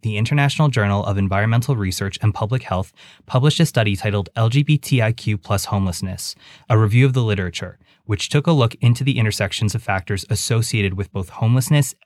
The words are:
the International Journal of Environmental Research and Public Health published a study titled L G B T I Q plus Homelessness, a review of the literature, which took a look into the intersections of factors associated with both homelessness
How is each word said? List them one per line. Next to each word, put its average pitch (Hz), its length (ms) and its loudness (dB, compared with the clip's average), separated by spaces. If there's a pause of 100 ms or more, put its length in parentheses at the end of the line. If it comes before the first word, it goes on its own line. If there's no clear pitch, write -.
the 107 140 -2
International 143 500 2
Journal 104 360 0
of 101 140 -2
Environmental 107 580 0
Research 98 460 -4
and 107 100 2
Public 113 300 -4
Health 92 320 -4 (320)
published 139 340 2
a 165 60 6
study 107 300 0
titled 101 400 -2
L 113 140 2
G 139 120 2
B 147 160 2
T 131 240 0
I 113 120 2
Q 107 260 -4
plus - 260 -2
Homelessness, 95 680 -4 (340)
a 110 80 4
review 110 300 4
of 127 60 0
the 127 100 0
literature, 95 560 -4 (260)
which - 240 -4
took 147 160 0
a 170 60 2
look 127 240 2
into 120 280 2
the 131 140 0
intersections 107 560 -2
of 113 80 -4
factors 98 480 -4
associated 110 640 -2
with 95 180 -6
both 98 180 -8
homelessness 127 680 0 (100)